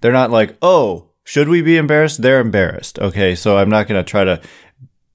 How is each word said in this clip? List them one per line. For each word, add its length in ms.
they're 100
not 180
like, 320
"Oh, 480
should 260
we 140
be 140
embarrassed?" 440
They're 200
embarrassed. 580
Okay, 340
so 240
I'm 120
not 180
gonna 160
try 220
to, 140